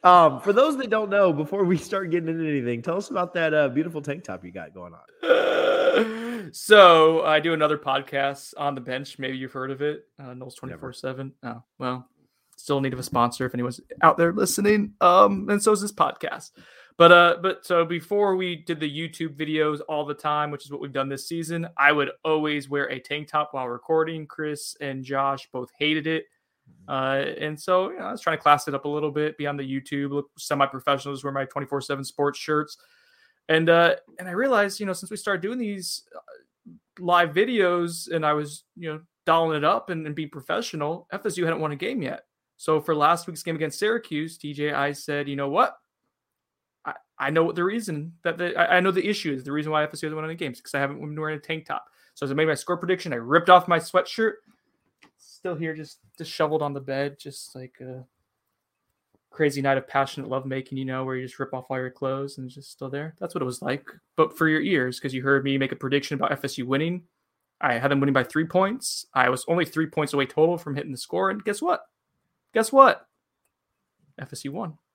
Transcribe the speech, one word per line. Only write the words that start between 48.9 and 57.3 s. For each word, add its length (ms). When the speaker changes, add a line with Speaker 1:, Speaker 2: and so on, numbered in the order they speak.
Speaker 2:
the 160
issue 260
is. 120
The 80
reason 180
why 120
F 100
S 100
U 40
hasn't 100
won 80
any 100
games, 240
'cause 160
I 40
haven't 200
been 200
wearing 180
a 40
tank 240
top." 200
So 100
as 60
I 40
made 120
my 80
score 220
prediction, 360
I 40
ripped 320
off 200
my 100
sweatshirt. 540
Still 380
here, 180
just 260
disheveled 440
on 120
the 80
bed, 360
just 380